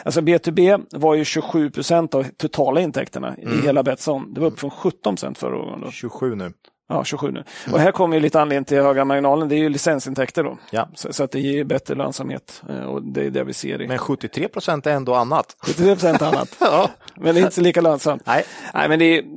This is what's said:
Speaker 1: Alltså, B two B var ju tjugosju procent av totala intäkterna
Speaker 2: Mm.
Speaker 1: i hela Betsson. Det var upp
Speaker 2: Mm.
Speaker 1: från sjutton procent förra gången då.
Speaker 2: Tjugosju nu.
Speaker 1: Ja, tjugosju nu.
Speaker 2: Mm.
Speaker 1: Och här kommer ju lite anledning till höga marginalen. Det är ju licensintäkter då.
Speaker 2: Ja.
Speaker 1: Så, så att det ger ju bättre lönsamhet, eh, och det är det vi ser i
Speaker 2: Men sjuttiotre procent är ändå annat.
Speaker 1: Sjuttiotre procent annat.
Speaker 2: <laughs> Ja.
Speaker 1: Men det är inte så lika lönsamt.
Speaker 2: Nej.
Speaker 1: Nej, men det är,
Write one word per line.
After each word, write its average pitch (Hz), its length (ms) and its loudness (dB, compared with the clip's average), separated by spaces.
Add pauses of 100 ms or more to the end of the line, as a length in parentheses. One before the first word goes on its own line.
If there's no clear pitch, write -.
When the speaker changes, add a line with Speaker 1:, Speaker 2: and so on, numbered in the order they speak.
Speaker 1:
Alltså, - 160 0
B 165 180 4
two 170 120 -2
B 180 260 6 (140)
var 156 240 2
ju 151 100 2
tjugosju 151 460 0
procent 165 440 0
av 135 100 2 (120)
totala 156 440 0
intäkterna - 640 -6
Speaker 2:
Mm. - 160 -2
Speaker 1:
i - 40 0
hela 143 200 2
Betsson. 131 520 -4
Det 120 60 -8
var 160 60 2
upp 156 60 0
Speaker 2:
Mm. - 60 -14
Speaker 1:
från 143 120 -8
sjutton - 440 -4
procent - 240 -8
förra - 180 -6
gången - 240 -10
då. 127 100 -12
Speaker 2:
Tjugosju 120 440 -6
nu. 92 180 -8 (360)
Speaker 1:
Ja, 156 160 -2
tjugosju 143 280 -4
nu. 131 60 -10 (260)
Speaker 2:
Mm. - 100 -2
Speaker 1:
Och 160 60 4
här 180 120 6
kommer 165 240 2
ju 156 60 2
lite 151 180 4
anledning 139 240 0
till 139 180 2
höga 139 220 4
marginalen. 139 440 2
Det 143 60 0
är 151 40 2
ju 156 100 2
licensintäkter 139 760 -2
då. 131 140 -8 (120)
Speaker 2:
Ja. 113 240 -2
Speaker 1:
Så, - 180 -10
så 147 120 -2
att 131 60 -4
det 139 100 -4
ger 139 120 -2
ju 143 120 -2
bättre 135 300 -4
lönsamhet, 135 760 -8
eh, - 160 -8
och 67 180 -8
det - 240 -4
är - 40 -4
det 65 140 -2
vi - 80 -8
ser 139 300 -8
i 131 60 -8
Speaker 2:
Men 127 100 -4
sjuttiotre 143 500 -4
procent 165 380 -4
är 151 60 2
ändå 131 220 0
annat. 123 420 0 (100)
Speaker 1:
Sjuttiotre 180 280 4
procent 160 280 2
annat. - 320 0
Speaker 2:
<laughs> - 60 -20
Ja. 175 300 4 (260)
Speaker 1:
Men 165 180 2
det 170 60 6
är - 20 6
inte 190 120 2
så 185 60 -2
lika 175 200 4
lönsamt. 151 460 2
Speaker 2:
Nej. 123 180 2 (300)
Speaker 1:
Nej, 151 140 2
men 156 100 4
det 165 60 6
är, 165 200 4 (120)